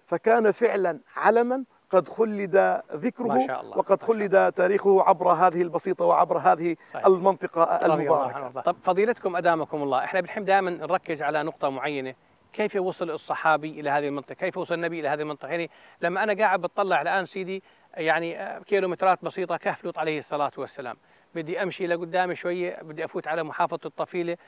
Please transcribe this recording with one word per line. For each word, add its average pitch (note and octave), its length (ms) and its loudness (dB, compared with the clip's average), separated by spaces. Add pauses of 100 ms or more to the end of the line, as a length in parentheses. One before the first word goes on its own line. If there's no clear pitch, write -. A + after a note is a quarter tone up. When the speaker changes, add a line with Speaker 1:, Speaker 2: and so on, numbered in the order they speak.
Speaker 1:
فكان A3 440 4
فعلًا F3+ 480 0 (160)
علماً A#3+ 480 2 (260)
قد F3+ 200 4
خلد G3 720 2 (120)
ذكره D#3 340 -4
Speaker 2:
ما C4 200 2
شاء - 140 -6
الله. G#2+ 160 -8
Speaker 1:
وقد - 140 -2
Speaker 2:
ما F#3+ 60 6 (100)
شاء A3+ 40 4
الله. G#3 160 -2
Speaker 1:
خلد F#3 260 4
تاريخه F#3+ 500 4
عبر F3 260 4
هذه F3 320 4
البسيطة F3 440 -2
وعبر E3+ 320 4
هذه E3+ 380 2 (180)
Speaker 2:
صحيح. - 120 -4
Speaker 1:
المنطقة F3+ 580 2
Speaker 2:
رضي E3+ 220 2
الله D#3 100 4
Speaker 1:
المباركة. C#3+ 400 0
Speaker 2:
عنه C#3 100 -8
وارضاه. B2+ 160 -10
طب F3 220 -2
فضيلتكم F#3+ 520 0
أدامكم E3 480 0
الله، C3+ 200 0
إحنا F#3 180 -2
بنحب F#3+ 240 -10
دائمًا F#3+ 260 2
نركز D#3+ 500 -4
على D3+ 220 -2
نقطة D3+ 260 -4
معينة، C3+ 440 -6 (400)
كيف G#3+ 220 -4
وصل F3+ 360 -4
الصحابي D#3 680 -2
إلى D3 100 -4
هذه D3 180 0
المنطقة، C#3 260 -8
كيف F3+ 240 -6
وصل F3 160 -4
النبي E3+ 260 -4
إلى D3 80 -4
هذه D3+ 140 -2
المنطقة؟ D3+ 280 -8
يعني E3+ 200 -4 (320)
لما F3+ 220 -2
أنا G#3+ 100 0
قاعد F#3+ 280 2
بتطلع F3+ 400 0
الآن F3+ 240 -2
سيدي، F#3+ 380 -10 (300)
يعني، E3 480 -2
آه، F#3+ 180 -10
كيلومترات F#3 680 0
بسيطة E3+ 320 -6
كهف - 260 -6
لوط E3+ 140 -8
عليه D#3 220 -4
الصلاة C#3+ 380 -4
والسلام، B2 380 -12 (400)
بدي E3+ 280 -6
أمشي F3 240 -4
لقدام F3 460 -2
شوية، F3+ 480 -6
بدي D#3+ 240 -10
أفوت E3 220 -8
على D#3+ 160 -4
محافظة D#3 420 -4
الطفيلة، E3+ 520 -6 (100)